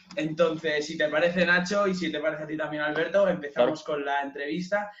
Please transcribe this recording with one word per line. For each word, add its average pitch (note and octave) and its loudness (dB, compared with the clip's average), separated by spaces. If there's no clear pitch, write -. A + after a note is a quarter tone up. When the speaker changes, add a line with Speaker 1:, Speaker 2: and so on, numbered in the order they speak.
Speaker 1:
Entonces, D#3 0
si D#3+ -8
te D3+ 2
parece, F3 2
Nacho, F3+ 2
y F#3+ 2
si E3 -2
te D3+ -4
parece D3+ -2
a D3+ -8
ti D#3 -6
también, D3+ -4
Alberto, E3 2
empezamos B2 0
Speaker 2:
Claro. D3+ -4
Speaker 1:
con C#3+ -4
la C#3 0
entrevista. F3 -4